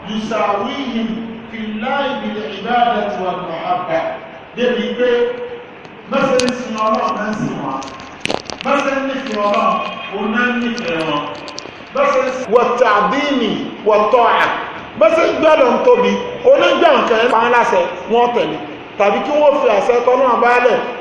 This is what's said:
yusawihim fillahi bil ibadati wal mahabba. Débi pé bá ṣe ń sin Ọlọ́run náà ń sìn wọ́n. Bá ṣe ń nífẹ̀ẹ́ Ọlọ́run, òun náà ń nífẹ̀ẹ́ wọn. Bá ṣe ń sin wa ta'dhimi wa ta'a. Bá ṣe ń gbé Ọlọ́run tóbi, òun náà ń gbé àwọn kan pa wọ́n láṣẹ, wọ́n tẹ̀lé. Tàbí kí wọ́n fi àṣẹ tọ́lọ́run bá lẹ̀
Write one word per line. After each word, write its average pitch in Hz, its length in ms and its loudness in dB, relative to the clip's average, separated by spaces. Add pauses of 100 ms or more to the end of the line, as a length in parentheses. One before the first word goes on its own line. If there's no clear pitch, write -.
yusawihim 226 1040 -4 (380)
fillahi 226 720 -4
bil 214 200 -6 (100)
ibadati 214 720 0
wal 180 240 -4
mahabba. 165 580 -4 (500)
Débi 220 400 0
pé 240 200 0 (920)
bá 262 160 -4
ṣe - 160 2
ń 247 140 0
sin 220 260 -8
Ọlọ́run 220 360 -2
náà 208 140 -6
ń 214 80 -4
sìn - 220 -6
wọ́n. - 240 -8 (800)
Bá 262 160 -4
ṣe 277 180 0
ń 269 100 -2
nífẹ̀ẹ́ 254 380 -4
Ọlọ́run, 202 340 0 (360)
òun 214 180 -4
náà 214 180 0
ń 240 120 0
nífẹ̀ẹ́ 175 440 -4
wọn. 147 200 -2 (680)
Bá 277 140 -2
ṣe 269 160 2
ń 262 100 0
sin 254 180 -6
wa 233 160 4 (100)
ta'dhimi 240 760 2 (280)
wa 208 260 2
ta'a. 220 400 4 (460)
Bá 320 160 4
ṣe 330 160 4
ń - 80 2
gbé - 160 2
Ọlọ́run 262 320 4
tóbi, 208 320 4 (300)
òun 277 160 6
náà 349 120 4
ń - 40 4
gbé - 120 2
àwọn 226 200 4
kan 220 180 2
pa 233 140 2
wọ́n 240 140 2
láṣẹ, 220 300 4 (240)
wọ́n 240 240 2
tẹ̀lé. 156 280 -2 (360)
Tàbí 208 260 2
kí 294 120 -4
wọ́n 294 240 6
fi 277 140 2
àṣẹ 214 300 2
tọ́lọ́run 247 380 4
bá 240 200 4
lẹ̀ 233 200 4 (240)